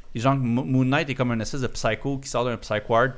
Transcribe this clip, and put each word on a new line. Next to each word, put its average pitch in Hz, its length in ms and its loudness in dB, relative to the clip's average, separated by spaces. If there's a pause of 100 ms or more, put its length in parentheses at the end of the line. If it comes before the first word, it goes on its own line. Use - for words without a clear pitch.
(160)
Et 117 40 -4
genre, 135 160 4
Mo-, 123 280 2
Moon 131 220 2
Knight 139 240 0
est 127 60 -2
comme 123 160 0
une 113 100 -2
espèce 123 200 -4
de 120 60 0
psycho 120 520 -2
qui - 100 -10
sort 120 160 0
d'un 117 120 -2
psych 107 320 -4
ward, 120 280 4